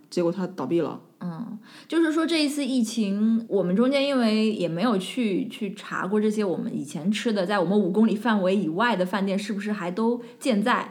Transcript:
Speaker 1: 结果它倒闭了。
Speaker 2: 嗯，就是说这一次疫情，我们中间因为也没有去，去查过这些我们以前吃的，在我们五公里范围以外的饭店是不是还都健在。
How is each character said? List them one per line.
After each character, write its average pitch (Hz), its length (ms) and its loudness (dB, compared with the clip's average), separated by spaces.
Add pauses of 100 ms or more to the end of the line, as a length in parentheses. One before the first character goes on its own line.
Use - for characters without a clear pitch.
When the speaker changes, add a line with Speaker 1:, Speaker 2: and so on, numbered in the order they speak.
(100)
Speaker 1:
结 175 120 0
果 170 80 2
它 180 180 -4
倒 135 180 -8
闭 170 160 0
了。 - 180 -6 (220)
Speaker 2:
嗯， 170 360 -10 (300)
就 330 140 2
是 311 100 2
说 320 140 2
这 320 180 2
一 - 20 2
次 285 160 -2
疫 254 200 0
情， 214 640 0
我 196 140 2
们 175 120 2
中 240 160 4
间 277 160 2
因 277 120 0
为 220 340 4
也 180 160 -2
没 165 140 -2
有 226 160 2
去， 185 500 -2
去 196 240 -6
查 - 340 -8
过 208 140 2
这 214 100 2
些 208 140 0
我 165 140 0
们 120 180 -6
以 147 80 -4
前 165 260 -4
吃 220 220 0
的， 196 140 0
在 208 120 0
我 175 60 2
们 196 140 2
五 185 120 2
公 214 160 4
里 190 80 2
范 214 280 0
围 185 120 4
以 190 140 0
外 214 260 2
的 185 120 2
饭 196 180 -2
店 196 140 0
是 208 120 -6
不 196 80 -4
是 208 140 -4
还 180 180 -4
都 226 300 0 (180)
健 214 240 0
在。 240 280 0